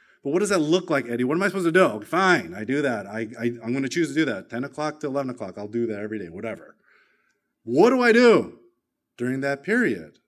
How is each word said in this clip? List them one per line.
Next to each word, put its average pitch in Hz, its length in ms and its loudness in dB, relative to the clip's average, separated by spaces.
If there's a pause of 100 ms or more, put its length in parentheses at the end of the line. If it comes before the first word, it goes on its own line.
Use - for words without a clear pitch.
(240)
But 139 80 -4
what 175 80 0
does 202 100 0
that 196 100 2
look 170 300 0
like, 135 180 0
Eddie? 120 160 -2
What 131 120 0
am 185 80 -2
I 202 40 0
supposed 185 180 -4
to 165 60 2
do? 185 120 6
Okay, 107 220 0
fine, 175 500 0
I 104 80 -10
do 135 180 -2
that. 117 240 -2
I, 110 220 -8 (120)
I, 117 60 -6 (180)
I'm 113 100 -6
gonna 135 140 -4
choose 151 220 -2
to 135 60 -12
do 156 100 2
that. 104 240 -6
Ten 120 140 -8
o'clock 151 380 -8
to 151 60 -6
eleven 135 220 -4
o'clock, 98 280 -10
I'll 104 100 -10
do 117 200 -2
that 104 120 -6
every 107 180 -8
day, 92 120 -10
whatever. 101 460 -12 (880)
What 151 280 6
do 262 100 2
I 240 100 6
do 220 480 6 (580)
during 127 240 -4
that 139 220 -4
period? 170 540 -2 (100)